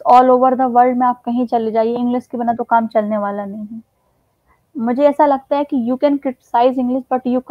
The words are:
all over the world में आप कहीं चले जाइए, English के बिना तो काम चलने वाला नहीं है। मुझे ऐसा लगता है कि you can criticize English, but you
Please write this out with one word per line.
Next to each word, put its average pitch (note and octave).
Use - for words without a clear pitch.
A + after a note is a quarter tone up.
all B3+
over B3+
the B3+
world B3
में B3
आप B3
कहीं B3
चले A3+
जाइए, A3+
English B3
के -
बिना A#3
तो A#3+
काम A#3
चलने G#3+
वाला G3+
नहीं G#3
है। A3+
मुझे B3
ऐसा D4
लगता C#4
है C#4+
कि B3
you B3+
can C#4+
criticize B3+
English, B3+
but B3+
you B3+